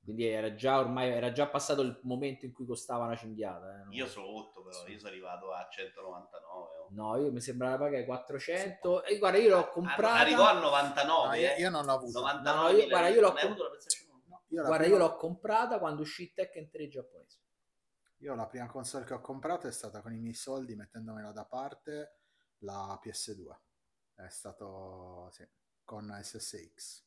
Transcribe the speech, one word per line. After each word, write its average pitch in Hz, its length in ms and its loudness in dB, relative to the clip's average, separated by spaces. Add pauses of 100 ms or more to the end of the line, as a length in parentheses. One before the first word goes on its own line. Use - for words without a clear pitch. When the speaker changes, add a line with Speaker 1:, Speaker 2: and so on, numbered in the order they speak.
Speaker 1:
Quindi 113 220 -4
era 110 280 -2
già 131 260 2
ormai, 127 300 0
era 120 220 -2
già 143 160 0
passato 147 320 -2
il 127 220 -2
momento 131 420 -6
in 123 80 -12
cui 127 140 -12
costava 120 400 -4
una 117 100 -4
cinghiata, 101 640 -10
eh, 98 40 -20
no? 98 80 -20
Speaker 2:
Io 127 140 -6
so 107 160 -12
otto, 104 400 -14
però, 90 220 -16
Speaker 1:
Sì. 92 80 -16
Speaker 2:
io 104 60 -16
sono 101 120 -14
arrivato 92 400 -12
a 90 200 -8
centonovantanove, 90 1040 -14
oh. 82 140 -16
Speaker 1:
No, 107 260 -4
io 139 160 0
mi 123 80 -6
sembra 127 300 -4
la 131 80 -2
pagai 139 260 -2
quattrocento. 175 1000 -4
Speaker 3:
Sì. 208 80 0
Speaker 1:
E 208 40 -4
guarda, 196 200 6
io 226 100 10
l'ho 180 140 8
Speaker 2:
Arri-, - 100 -4
Speaker 1:
comprata 180 480 2
Speaker 2:
arrivò 156 260 8
a 180 140 8
novantanove, 143 680 4
Speaker 3:
No, 139 140 0
io, 135 120 4
Speaker 2:
eh. 160 40 -2
Speaker 3:
io 180 120 2
non 147 160 -2
l'ho 139 60 2
avuta. 123 260 -2
Speaker 2:
Novantanove 147 440 2
Speaker 1:
No, - 0 -
no, 165 60 6
io, 208 160 10
Speaker 2:
mila - 40 0
Speaker 1:
guarda, 175 200 6
Speaker 2:
lire, 220 100 8
Speaker 1:
io 214 60 10
l'ho 185 80 8
Speaker 2:
un - 20 -2
Speaker 1:
comp-, 156 160 2
Speaker 2:
euro, 196 120 -6
la 151 80 -4
PlayStation - 400 -8
uno. - 160 -20
Speaker 3:
No, - 220 -20
io 165 120 -4
la 147 60 0
Speaker 1:
guarda, 156 180 4
Speaker 3:
prima, 190 140 8
Speaker 1:
io 175 80 8
l'ho - 100 0
comprata 214 640 0
quando 156 240 -4
uscì 170 320 -10
Tekken 170 360 -8
tre 156 180 -12
giapponese. 131 500 -18 (800)
Speaker 3:
io 139 160 -10
la 117 120 -6
prima 123 200 -12
console 127 380 -10
che 131 100 -10
ho 123 60 -10
comprato 156 480 -6
è 113 40 -10
stata 104 300 -12
con 117 100 -12
i 113 60 -10
miei 113 160 -10
soldi, 131 420 -10
mettendomela 107 560 -14
da 107 140 -14
parte, 147 720 -12 (400)
la 98 420 -12
P 110 100 -14
S - 240 -10
due. 92 240 -18 (560)
È 107 140 -20
stato, 92 1040 -16
sì, - 160 -20 (340)
con 104 400 -14
S - 140 -16
S 90 380 -14
X. - 320 -18